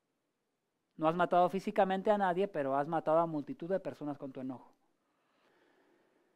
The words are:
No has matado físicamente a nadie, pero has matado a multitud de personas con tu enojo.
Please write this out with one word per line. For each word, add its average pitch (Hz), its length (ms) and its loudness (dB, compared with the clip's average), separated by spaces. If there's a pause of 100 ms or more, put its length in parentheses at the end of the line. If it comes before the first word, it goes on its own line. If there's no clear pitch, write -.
(960)
No 156 100 0
has 165 80 2
matado 175 340 4
físicamente 190 640 0
a 208 60 4
nadie, 190 300 0
pero 139 280 -2
has 143 120 0
matado 160 320 2
a 170 60 4
multitud 151 440 -6
de 190 100 -2
personas 147 380 -10
con 139 140 -12
tu 135 100 -12
enojo. 127 320 -12 (1600)